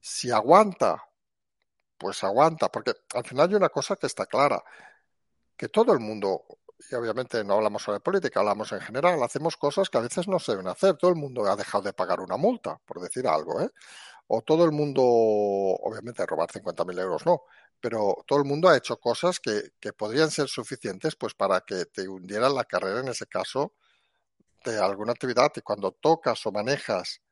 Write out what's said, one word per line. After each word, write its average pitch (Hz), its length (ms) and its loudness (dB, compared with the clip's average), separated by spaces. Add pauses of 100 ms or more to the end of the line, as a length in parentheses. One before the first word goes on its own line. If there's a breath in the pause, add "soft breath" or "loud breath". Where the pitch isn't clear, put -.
Si - 280 -8
aguanta, 131 720 4 (920)
pues - 280 -6
aguanta, 131 440 2
porque 110 240 -4 (220)
al 123 100 -4
final 143 240 2
hay 202 60 0
una 190 160 4
cosa 165 260 -4
que 151 100 -6
está 107 200 -6
clara, 131 360 2 (920 loud breath)
que - 140 -8
todo 226 240 4
el 123 60 2
mundo 104 440 -2 (460)
y - 40 -8
obviamente 120 500 -4
no 98 100 0
hablamos 104 280 0
sobre 104 180 -4
política, 175 400 0
hablamos 104 320 0
en 98 80 -8
general, 147 420 0
hacemos 147 340 -2
cosas 180 320 0
que 127 100 0
a 113 40 2
veces 175 260 -4
no 190 100 0
se - 140 -2
deben 92 160 -4
hacer. 170 280 2
Todo 180 140 4
el 175 60 2
mundo 127 300 -4
ha 95 100 4
dejado 101 280 -4
de 101 80 -4
pagar 90 280 -2
una 92 160 -6
multa, 220 480 -2
por - 160 -12
decir 123 260 -6
algo, 78 340 0
¿eh? 214 100 -2 (580 loud breath)
O 110 140 0
todo 165 220 4
el 156 80 4
mundo, 147 300 0
obviamente, 104 1200 2
robar 82 260 -2
cincuenta - 320 -6
mil 180 140 -6
euros 180 260 -4
no, 170 200 2 (360 soft breath)
pero 107 460 -2
todo 143 120 2
el 143 60 2
mundo 151 240 2
ha 151 80 8
hecho - 220 -4
cosas 170 420 -2
que, 107 400 -4
que 104 140 -8
podrían 131 360 0
ser 143 180 -2
suficientes, 117 680 -6
pues, - 180 -8
para 95 280 2
que 90 240 -6
te 95 200 -8
hundieran 101 480 -2
la 123 100 -2
carrera, 98 360 -2
en 135 80 -6
ese 117 180 -8
caso, 131 460 -4 (920)
de 113 140 -4
alguna 101 340 -2
actividad. 127 440 2
Y - 60 -12
cuando 98 300 -4
tocas 151 520 0
o 104 80 -4
manejas 104 800 -4